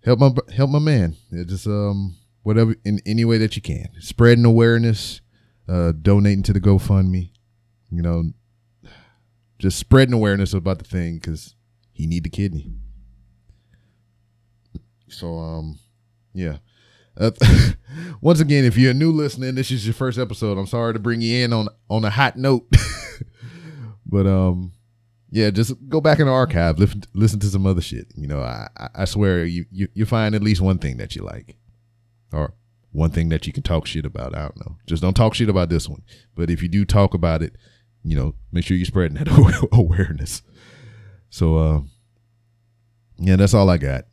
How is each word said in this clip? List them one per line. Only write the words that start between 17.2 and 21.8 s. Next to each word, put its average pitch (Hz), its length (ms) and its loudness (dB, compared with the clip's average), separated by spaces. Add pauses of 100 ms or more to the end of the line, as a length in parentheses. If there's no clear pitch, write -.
<laughs> 147 800 2
once 156 200 4
again, 143 240 2
if 120 120 2
you're 127 140 6
a 123 40 0
new 156 180 0
listener 143 340 -4
and 131 100 -6
this 131 140 -4
is 113 160 -4
your 113 80 -2
first 127 240 -4
episode, 104 400 -4
I'm 98 80 -6
sorry 117 260 -4
to 110 60 -6
bring 117 220 -2
you 120 240 0
in 120 80 -2
on, 107 160 -2 (200)